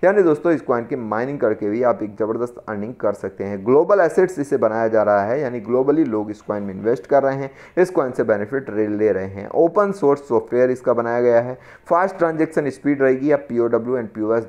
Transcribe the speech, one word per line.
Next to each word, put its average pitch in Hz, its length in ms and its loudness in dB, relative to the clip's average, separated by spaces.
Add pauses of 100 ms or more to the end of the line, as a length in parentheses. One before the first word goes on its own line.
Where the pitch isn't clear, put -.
यानी 202 180 4
दोस्तों 165 300 2
इस 143 100 0
कॉइन 120 240 -2
की 143 100 -6
माइनिंग 120 440 -4
करके 107 300 0
भी 117 140 0
आप 117 180 2
एक 104 140 -10
ज़बरदस्त 113 520 -4
अर्निंग 107 280 -8
कर 104 180 -2
सकते 101 300 -10
हैं। 98 220 -8
ग्लोबल 175 340 4
एसेट्स 175 380 2
इसे 143 200 -2
बनाया 113 300 2
जा 110 140 2
रहा 101 200 4
है, 120 180 -2
यानी 123 220 -6
ग्लोबली 131 440 2
लोग 107 240 -4
इस 104 120 -12
कॉइन 104 200 -6
में 98 120 -8
इन्वेस्ट 110 320 -2
कर 139 160 2
रहे 135 140 -2
हैं, 135 140 -8 (280)
इस 180 120 2
कॉइन 143 220 -2
से 127 120 -4
बेनिफिट 110 460 -2
ले, 107 180 -2
ले 104 240 0
रहे 95 140 -2
हैं। 98 300 -12
ओपन 170 380 2
सोर्स 143 340 0
सॉफ्टवेयर 120 420 2
इसका 123 240 -2
बनाया 117 260 -2
गया 120 200 4
है। 127 180 -8 (300)
फास्ट 180 300 0
ट्रांजैक्शन 160 520 0
स्पीड 139 320 -2
रहेगी, 131 300 2
आप 143 160 0
पीओडब्ल्यू 117 480 0
and 117 180 -6
पीओएस 110 340 0